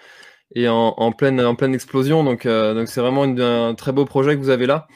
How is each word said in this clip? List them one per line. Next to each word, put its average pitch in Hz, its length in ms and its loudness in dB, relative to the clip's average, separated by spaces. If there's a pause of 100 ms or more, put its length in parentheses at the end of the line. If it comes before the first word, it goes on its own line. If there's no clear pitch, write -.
(540)
est 120 140 2
en, 113 280 2
en 113 160 0
pleine, 135 320 0
en 120 120 2
pleine 131 180 0
explosion, 135 500 0
donc, 127 220 -2
euh, 110 280 0
donc 113 140 -4
c'est - 140 -6
vraiment 135 220 0
une, 127 160 -2
un 117 340 0
très 135 180 -6
beau 139 140 0
projet 139 280 0
que 139 60 -4
vous 135 100 -2
avez 123 160 2
là. 151 300 -2